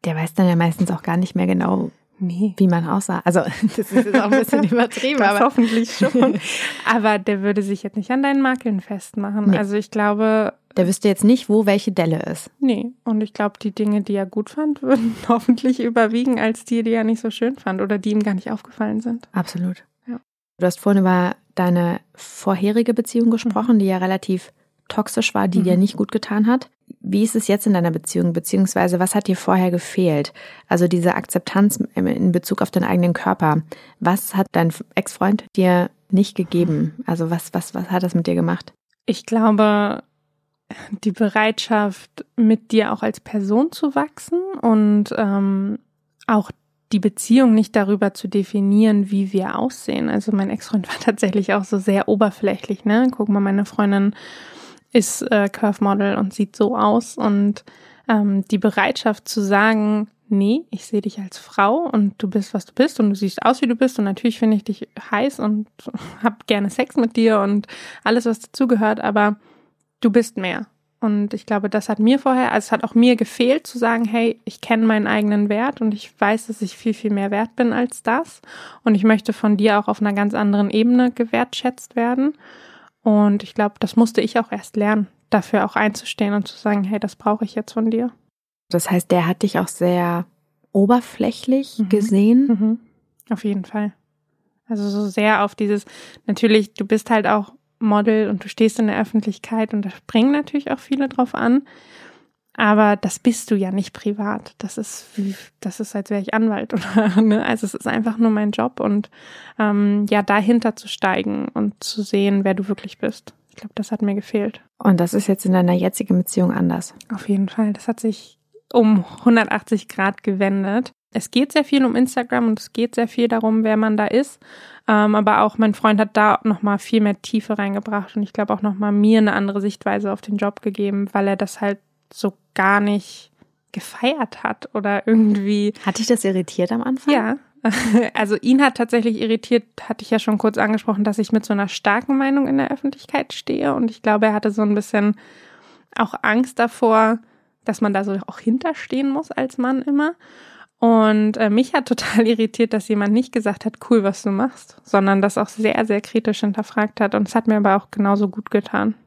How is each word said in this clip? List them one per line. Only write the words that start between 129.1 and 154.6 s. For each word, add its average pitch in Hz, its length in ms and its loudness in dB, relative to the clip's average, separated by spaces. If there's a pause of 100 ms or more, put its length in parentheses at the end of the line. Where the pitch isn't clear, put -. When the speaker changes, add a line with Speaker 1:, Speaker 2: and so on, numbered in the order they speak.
Speaker 2:
eine 214 140 4
andere 202 280 -2
Sichtweise 202 500 -4
auf 196 100 -6
den 208 160 -6
Job 202 260 -4
gegeben, 202 500 -4
weil 196 140 0
er 196 80 0
das - 260 -8
halt 202 160 -4 (340)
so 196 220 -6 (220)
gar 196 240 4
nicht 208 520 -4 (400)
gefeiert 247 720 -6
hat - 300 -6
oder 202 340 -2
irgendwie. 208 640 2 (120)
Speaker 1:
Hat 190 140 -2
dich 220 80 -2
das 240 180 2
irritiert 185 460 -2
am 233 100 -2
Anfang? 262 320 -2
Speaker 2:
Ja. 233 240 0 (260)
<laughs> 226 520 2
Also 208 260 0
ihn 262 200 4
hat 262 140 2
tatsächlich 233 460 0
irritiert, 226 440 0 (220)
hatte - 160 -8
ich - 60 -20
ja 220 100 2
schon 208 180 0
kurz 214 200 0
angesprochen, 208 480 0
dass 208 140 -2
ich 208 120 -2
mit 214 140 0
so 214 80 -2
einer 202 160 -2
starken 247 480 0
Meinung 269 300 2
in 269 100 0
der 277 140 -2
Öffentlichkeit 277 640 -6
stehe - 420 -4
und 240 160 0
ich - 100 -20
glaube, 214 240 2
er 214 80 2
hatte 214 180 -2
so 214 120 -2
ein 208 120 2
bisschen 208 400 0 (800)
auch - 180 -2 (100)
Angst 233 360 0
davor, 226 600 2 (440)
dass - 160 -6
man 202 140 0
da 196 100 0
so 196 140 -4 (100)
auch - 120 -16
hinterstehen 262 720 -2
muss 294 220 -4
als - 260 -6
Mann 254 260 -2
immer. 294 320 0 (640)
Und, 214 580 4
äh, 220 120 2
mich 233 240 2
hat 277 140 0
total 226 400 2
<laughs> - 0 -
irritiert, 226 460 0
dass 208 160 -4
jemand 208 240 2
nicht 247 180 2
gesagt 208 320 -4
hat, 220 120 -4 (140)
„Cool, 226 140 4
was 196 200 -2
du 202 80 -2
machst“, 233 520 -4